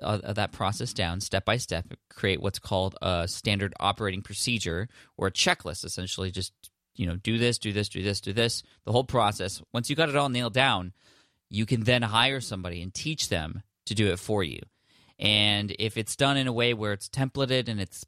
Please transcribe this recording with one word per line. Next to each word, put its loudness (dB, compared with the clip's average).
uh, 0
of -4
that 0
process -2
down -2
step -2
by 2
step, -4
create 0
what's -2
called 0
a 0
standard 0
operating -2
procedure -2
or 0
a 0
checklist, 0
essentially -6
just, -6
you -2
know, 0
do 0
this, 2
do -4
this, 0
do -6
this, -2
do -6
this, 0
the -2
whole 6
process. 0
Once -2
you 0
got 4
it -2
all 4
nailed -2
down, 2
you 0
can 2
then 4
hire 4
somebody -6
and -8
teach -4
them -2
to -4
do 4
it -2
for 0
you. -4
And 4
if -2
it's -2
done 4
in 2
a 0
way 2
where -2
it's -6
templated 0
and -2
it's -8